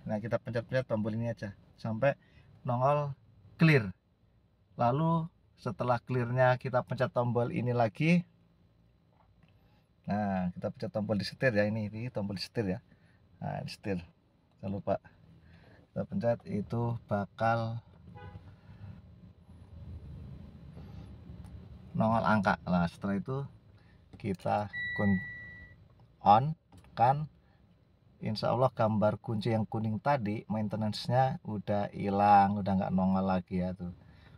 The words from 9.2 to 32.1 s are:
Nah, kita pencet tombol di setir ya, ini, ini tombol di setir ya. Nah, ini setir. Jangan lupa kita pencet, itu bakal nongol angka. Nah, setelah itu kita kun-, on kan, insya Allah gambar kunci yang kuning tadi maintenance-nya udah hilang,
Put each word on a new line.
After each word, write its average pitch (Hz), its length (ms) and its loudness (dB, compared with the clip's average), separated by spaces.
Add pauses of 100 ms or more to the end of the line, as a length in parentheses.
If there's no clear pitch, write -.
Nah, 98 480 -2
kita 104 160 -6
pencet - 240 -8
tombol 104 240 -2
di 92 80 -2
setir 120 320 0
ya, 104 80 4
ini, 107 240 -4
ini 107 220 -8
tombol 101 260 -6
di - 60 -8
setir 104 260 -4
ya. 104 80 -2 (640)
Nah, 98 220 -6
ini - 80 -12
setir. 98 260 -4 (640)
Jangan 98 160 -6
lupa 98 240 -2 (920)
kita - 160 -6
pencet, 113 400 0
itu 117 560 -4
bakal 113 720 -2 (4000)
nongol 113 320 2
angka. 101 400 4
Nah, 87 240 2
setelah 98 320 -4
itu 135 240 -4 (720)
kita 104 480 -2 (320)
kun-, - 240 2 (1040)
on 127 320 6 (400)
kan, 139 320 4 (880)
insya 110 320 -2
Allah 123 240 2
gambar 107 480 2
kunci 113 320 -2
yang 110 160 0
kuning 110 320 -4
tadi 117 480 0
maintenance-nya 131 960 0
udah 104 480 -2
hilang, 101 640 6